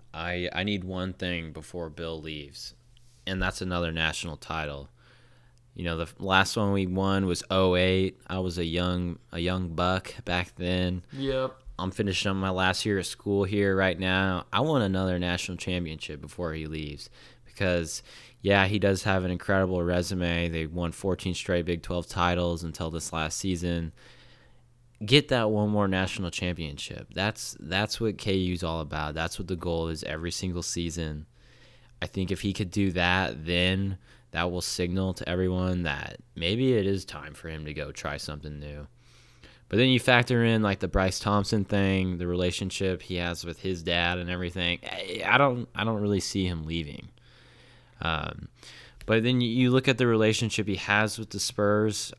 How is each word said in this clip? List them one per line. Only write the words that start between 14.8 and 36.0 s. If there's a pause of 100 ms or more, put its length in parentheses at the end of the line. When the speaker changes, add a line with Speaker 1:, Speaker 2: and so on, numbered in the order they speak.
Speaker 1:
another
national
championship
before
he
leaves (360)
because, (380)
yeah,
he
does
have
an
incredible
resume.
They
won
fourteen
straight
Big
Twelve
titles
until
this
last
season. (1120)
Get
that
one
more
national
championship.
That's,
that's
what
K
U's
all
about.
That's
what
the
goal
is
every
single
season. (760)
I
think
if
he
could
do
that,
then (340)
that
will
signal
to
everyone
that (180)